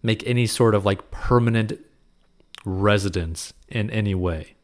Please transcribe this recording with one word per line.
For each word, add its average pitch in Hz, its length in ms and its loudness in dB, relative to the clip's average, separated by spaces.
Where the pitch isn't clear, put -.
make 113 260 -2
any 120 200 2
sort 113 280 4
of, 98 100 0
like, 98 260 -2
permanent 113 680 0
residence 95 880 0
in 110 200 -4
any 104 260 -2
way 85 480 -4